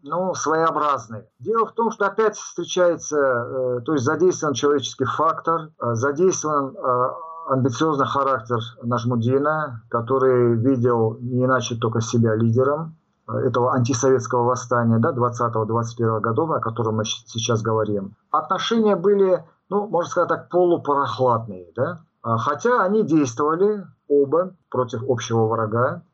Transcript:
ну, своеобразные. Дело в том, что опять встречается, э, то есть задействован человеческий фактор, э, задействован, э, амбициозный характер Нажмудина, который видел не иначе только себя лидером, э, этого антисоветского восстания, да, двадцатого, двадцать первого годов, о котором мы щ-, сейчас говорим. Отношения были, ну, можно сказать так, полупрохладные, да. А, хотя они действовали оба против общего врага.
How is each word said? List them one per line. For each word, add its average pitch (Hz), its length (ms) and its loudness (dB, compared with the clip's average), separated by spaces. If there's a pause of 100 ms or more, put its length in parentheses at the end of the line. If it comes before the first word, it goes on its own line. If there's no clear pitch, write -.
ну, 170 320 -4
своеобразные. 147 920 -2 (100)
Дело 214 280 0
в - 60 -14
том, 226 200 0
что 202 140 -2
опять 214 300 0
встречается, 170 800 -2
э, 127 720 0
то 156 60 -2
есть 139 120 0
задействован 156 500 2
человеческий 143 500 0
фактор, 165 680 -2 (100)
э, 117 140 -2
задействован, 143 840 0
э, 127 320 0 (400)
амбициозный 135 580 0
характер 127 520 -2 (240)
Нажмудина, 123 1040 -2
который 120 680 2
видел 117 640 2
не 123 240 -2
иначе 123 320 0
только 117 240 -2
себя 113 340 2
лидером, 131 640 0 (320)
э, 113 80 -6
этого 123 360 0
антисоветского 123 680 2
восстания, 120 560 2
да, 156 140 2
двадцатого, 117 520 0
двадцать 113 320 -2
первого 113 220 0
годов, 117 320 0
о 143 80 0
котором 113 380 0
мы 107 80 0
щ-, - 220 -6
сейчас 113 360 -2
говорим. 104 540 0 (160)
Отношения 196 640 2
были, 185 480 4 (260)
ну, 202 160 0
можно 165 240 -2
сказать 175 180 0
так, - 200 -4
полупрохладные, 127 1200 0 (100)
да. 160 240 -4 (240)
А, 113 140 0
хотя 165 460 0
они 208 180 2
действовали 156 840 0 (220)
оба 147 480 2 (160)
против 123 380 -4
общего 113 400 0
врага. 113 540 -2 (120)